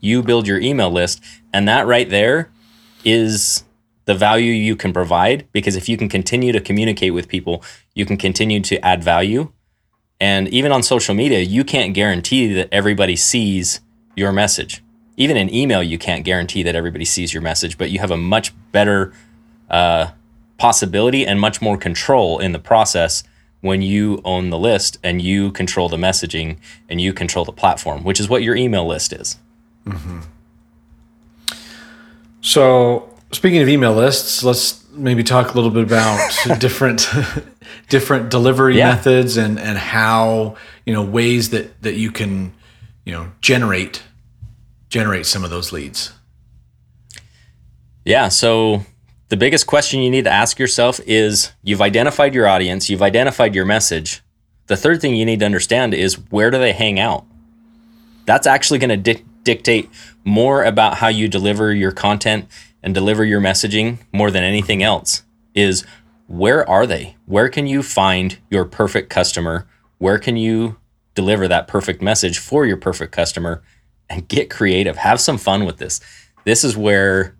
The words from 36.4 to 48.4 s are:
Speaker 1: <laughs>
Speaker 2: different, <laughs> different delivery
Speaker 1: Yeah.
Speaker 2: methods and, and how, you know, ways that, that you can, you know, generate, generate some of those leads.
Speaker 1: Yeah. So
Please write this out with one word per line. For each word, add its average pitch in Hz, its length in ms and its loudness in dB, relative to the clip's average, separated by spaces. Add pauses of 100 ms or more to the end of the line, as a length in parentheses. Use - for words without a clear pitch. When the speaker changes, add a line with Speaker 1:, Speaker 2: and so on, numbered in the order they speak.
Speaker 1:
<laughs> 123 140 0
Speaker 2:
different, 123 500 0 (400)
<laughs> - 400 -20
different 127 420 0
delivery 127 480 4
Speaker 1:
Yeah. 127 160 4
Speaker 2:
methods 127 420 2
and, 107 220 0
and 104 200 -6
how, 110 800 0 (280)
you 117 80 -4
know, 104 100 0
ways 117 480 0
that, - 320 -6
that 107 120 -4
you 110 160 -4
can, 98 420 -6 (520)
you 92 80 -12
know, 85 180 -12 (100)
generate, 110 640 -2 (840)
generate 104 380 -2
some 98 180 -4
of 85 60 -6
those 87 220 -8
leads. 71 400 -10 (1900)
Speaker 1:
Yeah. 123 240 4
So 113 560 2 (440)